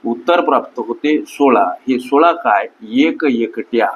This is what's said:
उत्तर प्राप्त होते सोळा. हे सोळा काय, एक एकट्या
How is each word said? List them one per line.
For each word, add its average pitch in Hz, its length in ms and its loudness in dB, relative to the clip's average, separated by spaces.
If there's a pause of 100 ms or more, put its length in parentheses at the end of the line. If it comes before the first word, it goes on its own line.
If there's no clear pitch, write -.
उत्तर 170 360 0
प्राप्त 143 460 -2
होते 147 400 -2
सोळा. 120 380 2 (220)
हे 123 120 -2
सोळा 151 320 2
काय, 113 360 0 (260)
एक 156 300 0
एकट्या 113 720 -2